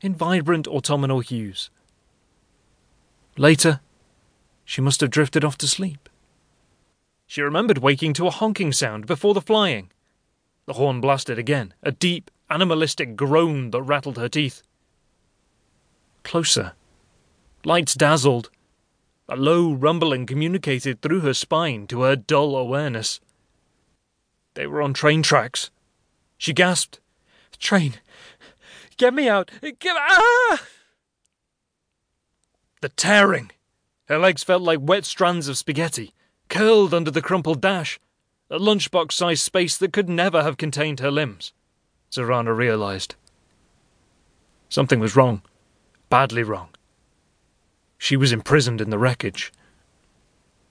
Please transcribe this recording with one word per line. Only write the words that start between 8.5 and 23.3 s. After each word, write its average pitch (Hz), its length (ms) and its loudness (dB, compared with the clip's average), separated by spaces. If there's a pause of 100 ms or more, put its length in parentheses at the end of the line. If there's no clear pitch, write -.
sound 107 360 -4
before 196 280 2
the 196 60 0
flying. 175 500 0 (760)
The 127 80 -10
horn 127 260 0
blasted 131 380 0
again, 120 440 -4
a - 80 -4
deep, 175 400 -4 (180)
animalistic 156 680 -2
groan 143 540 0
that 120 120 -2
rattled 135 360 -4
her 120 100 -4
teeth. 147 340 -4 (1600)
Closer. - 520 -2 (920)
Lights 160 300 0
dazzled. 139 560 2 (760)
A 123 100 -8
low 160 360 2
rumbling 143 540 0
communicated 139 760 -4
through 170 200 -2
her 143 120 0
spine 139 540 -2
to 123 160 -4
her 135 120 4
dull 143 420 0
awareness. 127 640 -4 (1300)